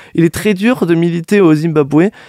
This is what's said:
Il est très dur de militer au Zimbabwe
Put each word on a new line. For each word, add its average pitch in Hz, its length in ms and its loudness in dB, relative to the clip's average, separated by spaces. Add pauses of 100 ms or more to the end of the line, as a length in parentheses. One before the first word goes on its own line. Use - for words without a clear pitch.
(140)
Il 165 100 0
est 170 100 -2
très 214 200 -2
dur 208 320 -2
de 170 80 0
militer 170 480 0
au 160 120 4
Zimbabwe 151 540 0 (200)